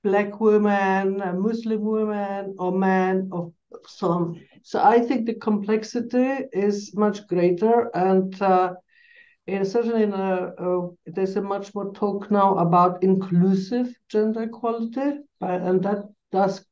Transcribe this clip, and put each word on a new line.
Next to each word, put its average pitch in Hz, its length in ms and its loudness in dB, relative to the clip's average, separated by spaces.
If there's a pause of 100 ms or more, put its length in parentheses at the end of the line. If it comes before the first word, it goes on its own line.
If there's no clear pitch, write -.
black 202 380 0
women, 202 800 2
uh, 196 100 -4
Muslim 220 480 -2
women, 208 760 -4
or 180 140 -2
men, 190 600 2
or 170 200 -8 (340)
so - 240 -4
on. 170 300 -2 (220)
So - 200 -6
I 233 180 6
think 240 260 -2
the 220 80 -4
complexity 233 1200 -2
is 202 420 -2
much 208 320 -2
greater, 185 680 2
and, 190 480 0
uh, 185 320 2 (720)
and 196 200 -2
certainly 226 360 0
in 202 100 0
a, 190 460 -2
uh, 180 300 -2 (180)
there's 190 300 -4
a 202 60 -2
much 202 320 -6
more 196 180 -6
talk 202 380 -4
now 196 260 4
about 180 460 4
inclusive 190 920 2 (140)
gender 220 340 0
equality, 233 760 -4 (200)
uh, 180 60 -6
and 180 380 0
that 202 200 -2 (280)
does 190 400 0